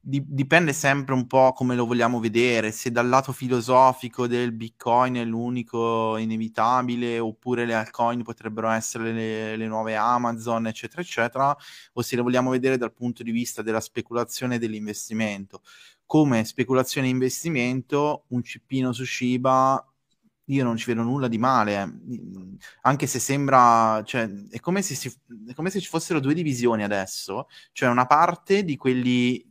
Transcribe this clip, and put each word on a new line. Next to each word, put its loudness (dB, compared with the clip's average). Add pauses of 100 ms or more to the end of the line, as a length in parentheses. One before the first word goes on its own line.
di-, -2
dipende 2
sempre 0
un 0
po' 6
come 0
lo 2
vogliamo 2
vedere, 2
se -6
dal 2
lato 4
filosofico 2
del 0
Bitcoin 0
è -4
l'unico -2
inevitabile, 0
oppure -4
le -2
altcoin -2
potrebbero -6
essere -4
le, -6
le -6
nuove -4
Amazon, 0
eccetera, -10
eccetera, 0 (380)
o -4
se -4
le 0
vogliamo 2
vedere 2
dal -4
punto -6
di -6
vista -4
della -2
speculazione -6
e -2
dell'investimento. -6 (440)
Come 4
speculazione 0
e 2
investimento, -2
un -4
cippino -4
su -8
Shiba, 2 (680)
io 2
non 0
ci -6
vedo 0
nulla 0
di -2
male, 2
eh. -6 (920)
Anche 2
se -4
sembra, 6
cioè, -2 (220)
è -10
come 0
se -6
si, -8 (360)
è -16
come -4
se -4
ci -12
fossero -2
due 0
divisioni 0
adesso, -4 (240)
cioè 0
una 2
parte 2
di -2
quelli 0